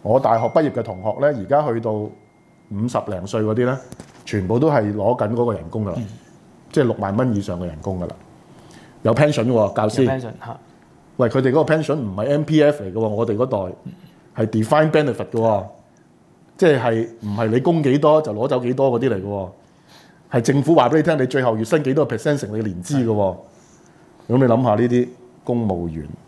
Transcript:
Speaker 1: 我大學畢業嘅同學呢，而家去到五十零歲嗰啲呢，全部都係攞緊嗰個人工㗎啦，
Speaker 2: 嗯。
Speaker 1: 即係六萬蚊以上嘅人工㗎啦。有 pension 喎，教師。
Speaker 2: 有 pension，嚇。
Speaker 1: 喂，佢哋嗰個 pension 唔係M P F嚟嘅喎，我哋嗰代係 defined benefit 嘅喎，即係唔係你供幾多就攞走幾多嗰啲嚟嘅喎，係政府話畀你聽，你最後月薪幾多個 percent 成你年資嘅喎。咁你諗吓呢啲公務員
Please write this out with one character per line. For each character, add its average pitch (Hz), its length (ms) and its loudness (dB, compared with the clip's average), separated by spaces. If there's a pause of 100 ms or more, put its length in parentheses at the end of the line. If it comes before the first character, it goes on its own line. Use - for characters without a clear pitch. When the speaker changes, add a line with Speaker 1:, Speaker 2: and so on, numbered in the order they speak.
Speaker 1:
我 117 180 2
大 117 200 2
學 117 80 0
畢 156 160 2
業 139 80 0
嘅 117 120 -4
同 98 200 -8
學 107 160 -4
呢， 143 80 2
而 120 180 -2
家 147 220 2
去 117 120 -2
到 113 120 -4
五 - 960 -8
十 123 100 -4 (100)
零 95 200 -8
歲 110 140 -2
嗰 107 120 0
啲 123 120 0
呢， 135 140 -2 (460)
全 98 220 -4
部 113 100 0
都 156 140 4
係 104 240 2
攞 107 220 0
緊 110 160 -2
嗰 120 120 0
個 117 80 -2
人 82 160 -8
工 110 160 -4
㗎 92 40 -4
啦， 85 80 -6
Speaker 2:
嗯。 113 80 -8 (680)
Speaker 1:
即 151 100 2
係 - 20 4
六 113 160 0
萬 98 160 -4
蚊 127 200 0
以 101 60 0
上 90 180 -8
嘅 90 60 -6
人 78 160 -10
工 95 180 -6
㗎 85 80 -6
啦。 - 80 -12 (880)
有 113 120 4
pension 147 300 2
喎， 113 300 2
教 107 120 2
師。 131 160 2
Speaker 2:
有 117 80 4
pension， 120 200 -6 (140)
嚇。 117 120 -14 (600)
Speaker 1:
喂， 120 120 2
佢 131 80 0
哋 127 140 2
嗰 151 120 4
個 151 120 2
pension 151 200 -2
唔 107 200 -6
係 110 140 -2
M 147 140 0
P 151 200 4
F 147 200 2
嚟 92 80 -8
嘅 - 20 -12
喎， 110 140 -4
我 107 180 -2
哋 107 120 -2
嗰 123 80 0 (920)
代 110 80 -2
係 110 40 0
defined 147 440 2
benefit 143 400 0
嘅 117 80 -2
喎， 107 240 2 (960)
即 190 80 2
係 117 420 2 (140)
唔 107 60 -10 (100)
係 113 100 0
你 113 140 2
供 165 220 2
幾 139 160 2
多 156 220 4
就 110 120 -6
攞 110 140 -2
走 131 120 0
幾 123 140 -2
多 131 260 2
嗰 120 60 -2
啲 120 80 2
嚟 95 100 -4
嘅 - 20 -10
喎， 98 240 -6 (840)
係 123 100 0
政 139 220 2
府 165 120 4
話 123 140 6
畀 156 80 2
你 151 60 4
聽， 165 180 2
你 127 60 2
最 135 160 0
後 113 120 2
月 110 80 -2
薪 151 200 0
幾 131 100 0
多 151 100 2
個 131 120 -2
percent 147 220 0
成 107 140 -8
你 110 120 -4
年 90 200 -6
資 135 220 -2
嘅 - 20 0
喎。 101 280 0 (920)
咁 120 100 2
你 135 60 6
諗 123 200 4
吓 120 120 2
呢 120 140 2
啲 123 180 2 (380)
公 120 220 -2
務 87 200 -2
員 78 200 -8 (200)